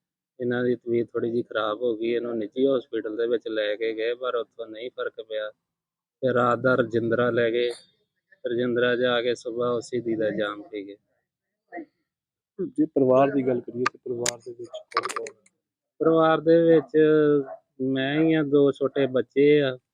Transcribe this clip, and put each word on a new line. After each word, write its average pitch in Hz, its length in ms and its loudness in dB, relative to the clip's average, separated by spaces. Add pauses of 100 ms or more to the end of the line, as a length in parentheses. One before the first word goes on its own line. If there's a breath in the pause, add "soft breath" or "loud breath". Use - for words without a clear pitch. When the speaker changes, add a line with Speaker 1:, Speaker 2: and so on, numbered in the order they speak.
(400)
Speaker 1:
ਇਹਨਾਂ 123 240 -2
ਦੀ 123 120 0
ਤਬੀਅਤ 120 320 -2
ਥੋੜ੍ਹੀ 117 240 -4
ਜਿਹੀ 117 120 -2
ਖਰਾਬ 110 380 -4
ਹੋ 120 140 0
ਗਈ, 113 120 -4
ਇਹਨੂੰ 117 300 -4
ਨਿੱਜੀ 110 280 -2
ਹਸਪੀਟਲ 113 500 -2
ਦੇ 117 120 -2
ਵਿੱਚ 117 200 -2
ਲੈ 107 280 -4
ਕੇ 113 180 -4
ਗਏ, 110 200 -4
ਪਰ 123 220 -6
ਉੱਥੋਂ 113 320 -8
ਨਹੀਂ 110 220 -14
ਫਰਕ 120 320 -10
ਪਿਆ। 107 280 -8 (720)
ਤੇ 123 120 0
ਰਾਤ 120 260 0
ਦਾ 127 160 2
ਰਜਿੰਦਰਾ 117 540 0
ਲੈ 117 220 0
ਗਏ, 120 200 0 (760)
ਰਜਿੰਦਰਾ 123 480 0
ਜਾ 123 260 0
ਕੇ 120 140 -2
ਸੁਬਾਹ 120 380 -4
ਉਸੇ 120 260 -4
ਦੀ 117 160 -4
ਦਾ 107 140 0
ਜਾਮ 104 320 -4
ਪੀ 104 260 -12
ਗਏ। 101 80 -16 (1700)
Speaker 2:
ਜੇ 147 200 -2
ਪਰਿਵਾਰ 135 460 4
ਦੀ 135 160 -2
ਗੱਲ 123 120 0
ਕਰੀਏ 117 240 -8 (100)
ਤੇ - 40 -20
ਪਰਿਵਾਰ 120 420 -6
ਦੇ 120 200 -16
ਵਿੱਚ 117 100 -16
ਕੌਣ - 380 -10
ਕੌਣ? - 260 -12 (680)
Speaker 1:
ਪਰਿਵਾਰ 160 420 2
ਦੇ 165 220 4
ਵਿੱਚ 160 340 4 (840)
ਮੈਂ 135 400 0
ਹੀ 160 120 4
ਆ, 156 100 2
ਦੋ 143 280 4
ਛੋਟੇ 135 360 0
ਬੱਚੇ 139 540 4
ਆ, 131 160 -2 (160)